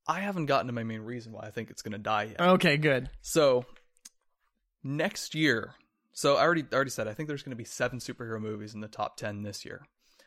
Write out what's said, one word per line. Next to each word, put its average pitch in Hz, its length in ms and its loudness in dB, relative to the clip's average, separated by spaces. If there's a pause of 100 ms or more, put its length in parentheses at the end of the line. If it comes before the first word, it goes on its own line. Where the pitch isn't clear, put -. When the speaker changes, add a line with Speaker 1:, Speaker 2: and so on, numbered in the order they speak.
Speaker 1:
I 160 120 0
haven't 190 260 -2
gotten 135 220 2
to 120 60 -6
my 117 100 -4
main 113 180 -6
reason 117 300 -10
why 107 140 -12
I 107 60 -12
think 110 200 -8
it's - 100 -16
gonna 107 160 -8
die 107 260 0
yet. 110 180 -8
Speaker 2:
Okay, 180 360 6
good. 135 320 2 (120)
Speaker 1:
So, 135 440 4 (1160)
next 156 500 -4
year, 147 400 2 (400)
so 143 220 4
I - 80 4
already, 160 280 4
I 113 40 -2
already 135 160 2
said, 107 160 -4
I 107 60 -6
think 156 160 -6
there's 143 140 -6
gonna 131 120 -10
be 113 80 -10
seven 123 360 -4
superhero 117 420 -8
movies 107 320 -6
in 107 80 -10
the 107 60 -10
top - 300 -6
ten 104 260 -6
this 101 220 -10
year. - 200 -14 (420)